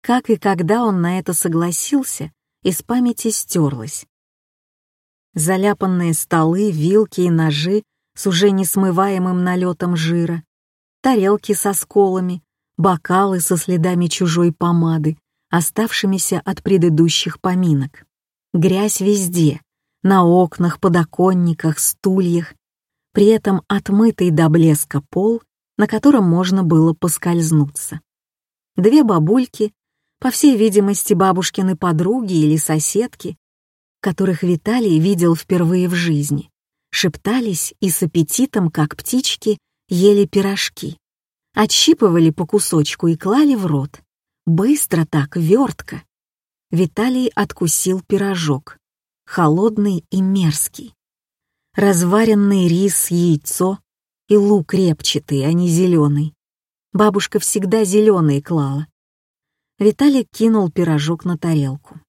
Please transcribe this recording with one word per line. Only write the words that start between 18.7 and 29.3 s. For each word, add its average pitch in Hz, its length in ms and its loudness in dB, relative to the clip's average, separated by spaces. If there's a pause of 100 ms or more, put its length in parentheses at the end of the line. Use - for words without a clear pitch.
везде, 180 600 0 (420)
на 190 220 4
окнах, 175 560 2
подоконниках, 175 1000 0
стульях. 175 760 -2 (580)
При 208 140 4
этом 208 420 2
отмытый 202 600 0
до 160 180 4
блеска 156 600 2
пол, 220 320 -2 (340)
на 208 100 2
котором 214 420 2
можно 185 340 0
было 165 320 2
поскользнуться. 160 1080 -2 (760)
Две 233 260 4
бабульки, 214 680 0 (480)